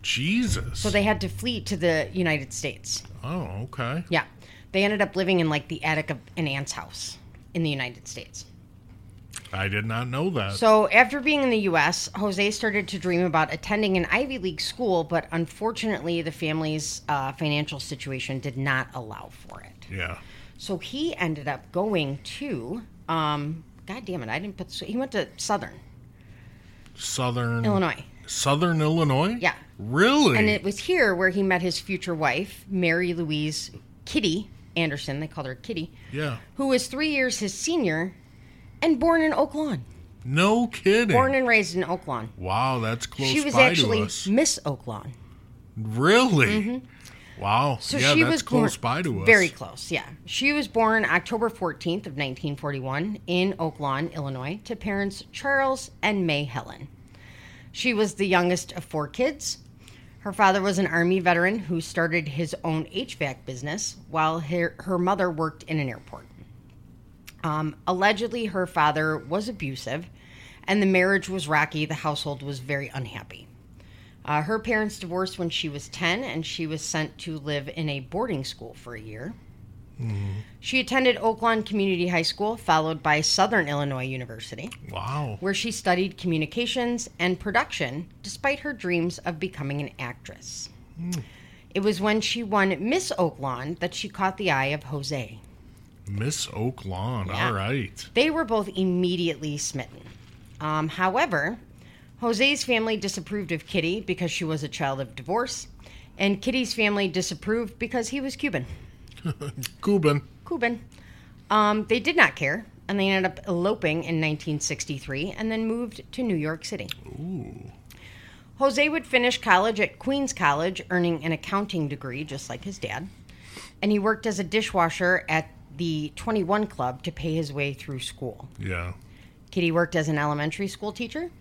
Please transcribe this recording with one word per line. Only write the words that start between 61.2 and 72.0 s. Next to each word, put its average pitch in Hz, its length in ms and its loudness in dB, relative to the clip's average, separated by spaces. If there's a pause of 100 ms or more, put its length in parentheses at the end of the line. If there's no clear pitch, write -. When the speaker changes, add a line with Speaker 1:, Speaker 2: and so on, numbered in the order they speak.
Speaker 2:
who 170 240 -2
started 165 460 0
his 156 360 -2
own 160 280 0
H 214 240 -6
vac 135 320 -4
business, 143 480 -6 (160)
while 160 300 2
her, 170 400 0
her 185 180 0
mother 180 320 2
worked 156 320 -2
in 156 160 -2
an 135 100 0
airport. - 380 -12 (1160)
Um, 156 320 0 (120)
allegedly, 208 580 2
her 185 220 -2
father 156 500 2
was 196 320 -4
abusive, 147 560 -6 (600)
and 190 140 4
the 196 40 4
marriage 190 420 4
was 185 200 -4
rocky. 151 380 2
The 151 100 -4
household 147 480 -4